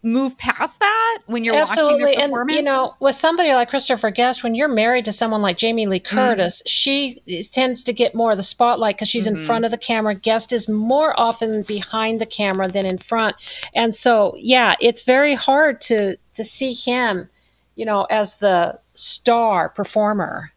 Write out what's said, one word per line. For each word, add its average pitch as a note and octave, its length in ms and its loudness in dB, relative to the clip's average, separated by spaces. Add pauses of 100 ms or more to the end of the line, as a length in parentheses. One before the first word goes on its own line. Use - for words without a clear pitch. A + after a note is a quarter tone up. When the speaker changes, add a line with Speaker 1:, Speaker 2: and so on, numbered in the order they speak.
Speaker 1:
move B3+ 360 -2
past - 400 -4
that A4+ 480 0
when A#3 160 -4
you're A3+ 120 2
watching D4+ 260 2
Speaker 2:
Absolutely. D4 180 4
Speaker 1:
their D4 120 2
Speaker 2:
And, C4+ 120 4
you C#4+ 60 2
Speaker 1:
performance. C#4 360 -2
Speaker 2:
know, C4 360 0
with C4+ 160 2
somebody E4 360 2
like A#3+ 180 2
Christopher A#3+ 400 -2
Guest, A#3+ 340 -2
when A#3 100 -2
you're C#4 140 0
married A#3 380 2
to G#3+ 60 -4
someone A3 300 -2
like F#3 160 0
Jamie A3+ 300 0
Lee F#3+ 100 0
Speaker 1:
Mm. F3+ 60 -8
Speaker 2:
Curtis, G3 640 0
she C#4 600 -2
is, F3 240 -10
tends B3+ 340 -2
to B3 80 -4
get A#3 220 0
more A3+ 160 2
of G#3 60 2
the G3 80 -4
spotlight A3 540 0
'cause G#3+ 100 -6
she's A3 180 -2
in A3 80 0
Speaker 1:
Mm-hmm. E3 120 -8
Speaker 2:
front A#3 180 0
of A3 80 0
the A3+ 60 -6
camera. A3 360 -2
Guest A3 380 -2
is A3+ 160 -4
more A#3+ 500 2
often A3+ 440 0
behind A3 580 -4
the A3 60 -4
camera F#3+ 420 -2
than F#3+ 180 -2
in F#3 120 -4
front. A3 360 -2 (400)
And A3+ 200 2
so, A3 440 2
yeah, A#3+ 420 4
it's A#3 220 2
very C#4 320 4
hard C#4 480 2
to, G#3 340 0 (180)
to A3 100 -8
see C4 280 -6
him, A#3 560 -2 (460)
you A3+ 100 -8
know, G#3 200 0
as G#3+ 320 -2
the F3+ 420 2 (160)
star A3 760 0
performer. G3+ 880 -2